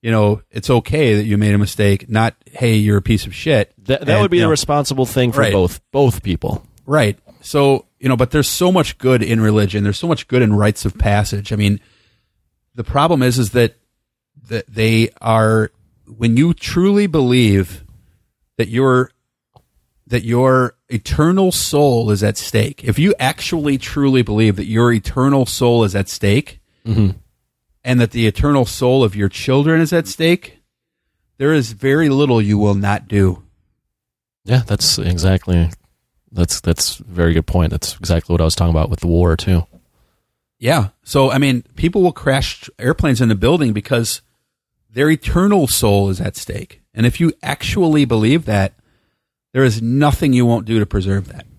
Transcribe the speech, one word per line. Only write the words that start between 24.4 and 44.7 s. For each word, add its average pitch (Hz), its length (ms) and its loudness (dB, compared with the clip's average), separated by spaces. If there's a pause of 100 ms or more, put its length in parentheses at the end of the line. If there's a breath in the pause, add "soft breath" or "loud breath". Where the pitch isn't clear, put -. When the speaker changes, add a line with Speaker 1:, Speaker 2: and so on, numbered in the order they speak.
Speaker 1:
that 95 80 -8
your 117 260 2
eternal 127 560 0
soul 120 360 0
is 98 120 -2
at 98 140 -2
stake, - 480 -2 (260)
Speaker 2:
Mm-hmm. 107 280 0 (720)
Speaker 1:
and 123 180 0
that 113 80 2
the 117 160 -2
eternal 139 400 2
soul 127 380 0
of 98 120 0
your 101 140 0
children 143 520 0
is 160 120 -2
at 165 140 0
stake, - 500 -2 (800)
there 143 160 0
is 120 200 -2
very 139 360 0
little 135 320 2
you 104 160 2
will 104 160 2
not 101 340 -2
do. 95 360 0 (1040)
Speaker 2:
Yeah, 120 200 2
that's - 320 -2
exactly, 87 720 0 (600)
that's, 87 280 -2
that's - 400 -4
a - 40 -20
very 85 320 0
good 82 100 0
point. 87 240 0
That's - 280 -6
exactly 85 360 -2
what 85 80 2
I 82 40 2
was 82 100 0
talking 85 180 0
about 78 160 0
with - 120 -4
the 87 60 -4
war, 85 300 2
too. 90 300 0 (880)
Speaker 1:
Yeah. 120 300 0 (160)
So, 135 260 0
I 135 80 0
mean, 135 240 0 (140)
people 180 260 -2
will 180 120 2
crash - 540 -4 (120)
airplanes 127 420 0
in 117 80 2
the 107 60 2
building 123 380 0
because 113 500 -2 (640)